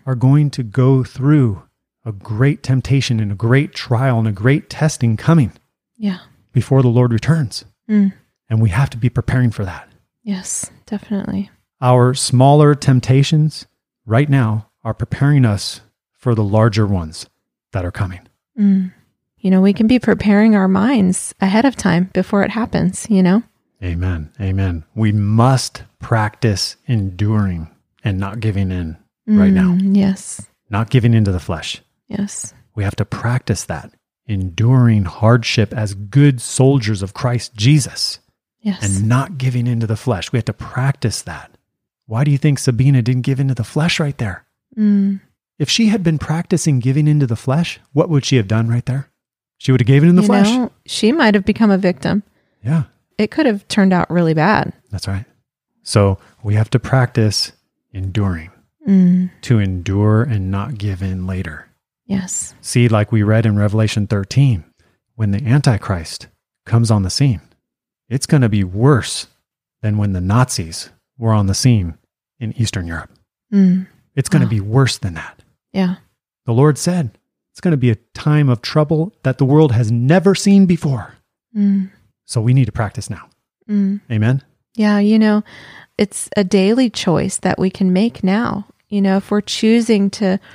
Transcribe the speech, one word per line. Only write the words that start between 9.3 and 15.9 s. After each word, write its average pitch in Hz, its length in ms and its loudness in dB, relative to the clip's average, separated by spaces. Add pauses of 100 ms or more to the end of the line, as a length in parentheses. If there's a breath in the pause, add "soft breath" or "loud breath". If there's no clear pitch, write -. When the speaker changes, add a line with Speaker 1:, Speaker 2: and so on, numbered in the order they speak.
Speaker 1:
for 107 140 -8
that. - 240 -14 (340)
Speaker 2:
Yes, - 480 -8 (160)
definitely. 202 640 -6 (300)
Speaker 1:
Our 127 340 4
smaller 143 600 4
temptations 139 920 0 (380)
right 127 240 0
now 110 380 0 (180)
are 110 100 -6
preparing 143 520 0
us - 340 -4 (320)